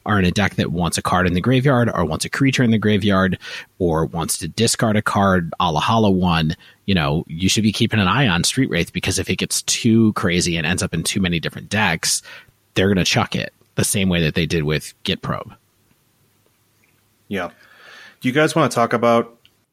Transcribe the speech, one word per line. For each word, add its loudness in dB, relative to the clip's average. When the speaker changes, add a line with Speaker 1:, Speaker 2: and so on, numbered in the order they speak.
Speaker 1:
are 2
in 2
a 4
deck 0
that -2
wants -2
a -6
card 2
in 0
the 0
graveyard 2
or 0
wants -2
a -10
creature 0
in 4
the 4
graveyard 2
or 0
wants -4
to -8
discard 0
a 0
card 2
a 2
la 0
Hollow 2
One, 2
you 0
know, 0
you -2
should 0
be 2
keeping 0
an 2
eye 2
on 0
Street -2
Wraith, -2
because -4
if -6
it -2
gets -4
too 2
crazy 0
and -4
ends -2
up -6
in -2
too -4
many 0
different -10
decks, -2
they're 2
gonna 2
chuck -2
it -6
the 0
same 0
way 2
that 0
they 0
did -2
with -4
Git -4
Probe. -8
Speaker 2:
Yeah. -6
Do -2
you -2
guys 2
wanna 2
talk 0
about 2